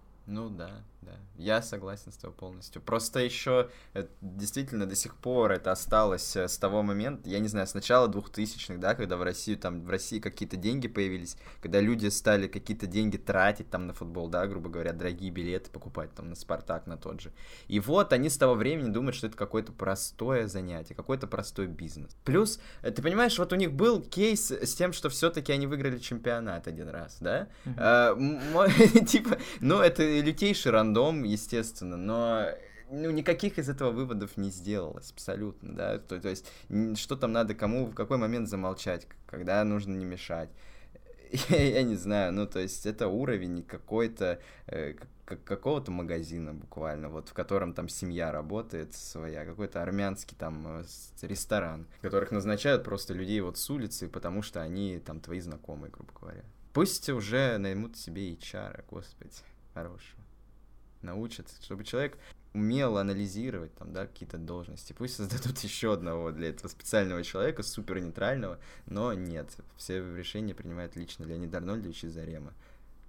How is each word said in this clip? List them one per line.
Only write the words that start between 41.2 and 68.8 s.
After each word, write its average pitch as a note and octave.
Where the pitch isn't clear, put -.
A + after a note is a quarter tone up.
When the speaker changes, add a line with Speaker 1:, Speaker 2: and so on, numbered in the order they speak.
Speaker 1:
<laughs> C3
я, E3
я -
не A2+
знаю, F#2+
ну, G2+
то F#2
есть, F#2+
это G#2+
уровень F#2
какой-то, G#2+
э, D2+
к-, -
к-, -
какого-то C3
магазина E2+
буквально, D2+
вот, D#2
в -
котором F2+
там F2
семья E2+
работает D#2+
своя, D#2
какой-то F2
армянский G2
там, D#2+
э, E2+
с-, -
ресторан, F2
которых G2
назначают G#2+
просто G2
людей F#2+
вот F2
с -
улицы, A#2+
потому F#2
что F2
они F2+
там D#2+
твои F2
знакомые, D2+
грубо -
говоря. F2
Пусть G3
уже A#2
наймут G2
себе F2+
H -
R, G2+
господи, -
хорошего. F2
Научат, G2+
чтобы G2+
человек C#3
умел A2
анализировать G2
там, D#2+
да, F#2+
какие-то -
должности. F2
Пусть B2
создадут A#2
<laughs> -
ещё G#2+
одного E2+
для D#2+
этого -
специального F#2
человека, G#2
супер G2
нейтрального, F#2+